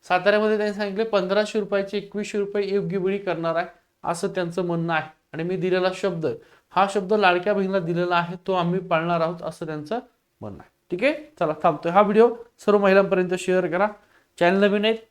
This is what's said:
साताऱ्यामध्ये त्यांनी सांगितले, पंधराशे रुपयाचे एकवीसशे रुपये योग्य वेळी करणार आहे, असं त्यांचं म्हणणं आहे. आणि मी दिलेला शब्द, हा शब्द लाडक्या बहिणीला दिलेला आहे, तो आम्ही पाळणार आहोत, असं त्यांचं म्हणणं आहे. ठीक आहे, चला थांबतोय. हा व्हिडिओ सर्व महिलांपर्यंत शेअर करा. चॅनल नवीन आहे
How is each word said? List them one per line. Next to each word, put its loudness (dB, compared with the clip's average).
साताऱ्यामध्ये 2
त्यांनी -2
सांगितले, -4
पंधराशे 0
रुपयाचे -2
एकवीसशे -6
रुपये -2
योग्य -2
वेळी -2
करणार -2
आहे, -2
असं -4
त्यांचं -4
म्हणणं -2
आहे. -2
आणि -8
मी -4
दिलेला 2
शब्द, -4
हा 2
शब्द -2
लाडक्या 2
बहिणीला 0
दिलेला 0
आहे, -2
तो -2
आम्ही 0
पाळणार 0
आहोत, -2
असं -10
त्यांचं -6
म्हणणं -12
आहे. -20
ठीक -4
आहे, 2
चला 0
थांबतोय. 0
हा 6
व्हिडिओ 4
सर्व 2
महिलांपर्यंत 4
शेअर 0
करा. 0
चॅनल 4
नवीन 2
आहे 2